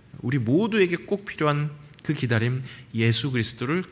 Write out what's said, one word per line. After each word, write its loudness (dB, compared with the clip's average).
우리 0
모두에게 2
꼭 -6
필요한 0
그 -2
기다림, 0
예수 2
그리스도를 -2